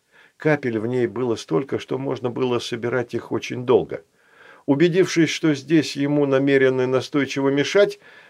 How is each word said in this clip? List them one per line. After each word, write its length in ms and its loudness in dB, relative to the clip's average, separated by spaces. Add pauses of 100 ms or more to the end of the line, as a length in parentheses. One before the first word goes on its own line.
(380)
Капель 420 -2
в 80 -4
ней 200 0
было 280 -4
столько, 440 -4
что 180 -8
можно 320 -6
было 300 -2
собирать 540 -6
их 180 -10
очень 340 -6
долго. 380 2 (600)
Убедившись, 640 2
что 240 0
здесь 420 0
ему 300 0
намерены 600 2
настойчиво 640 -2
мешать, 500 2 (300)